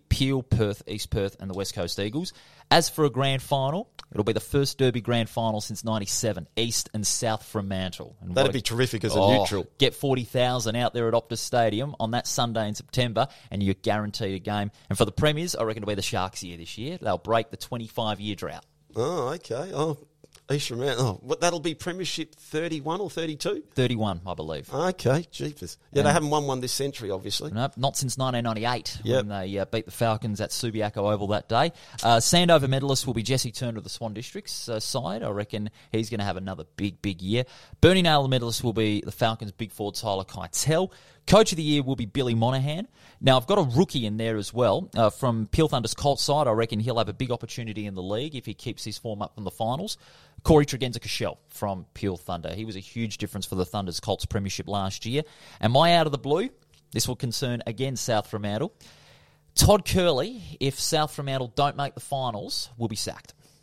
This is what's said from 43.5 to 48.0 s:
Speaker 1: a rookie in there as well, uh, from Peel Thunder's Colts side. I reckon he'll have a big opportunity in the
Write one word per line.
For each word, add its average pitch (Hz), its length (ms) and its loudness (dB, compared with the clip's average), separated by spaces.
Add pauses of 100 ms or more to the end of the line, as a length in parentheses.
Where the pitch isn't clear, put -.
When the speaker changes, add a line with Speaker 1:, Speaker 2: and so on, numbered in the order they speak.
Speaker 1:
a 196 60 6
rookie 131 420 2
in 107 120 -2
there 113 200 0
as 101 160 -6
well, 120 420 4
uh, 110 140 6
from 113 380 0
Peel 156 200 4
Thunder's 123 260 -2
Colts - 280 0
side. 147 260 2
I 113 40 4
reckon 113 280 2
he'll 117 200 0
have 104 100 2
a 104 40 -4
big 127 180 -2
opportunity 113 540 -6
in 98 100 -8
the 92 80 -6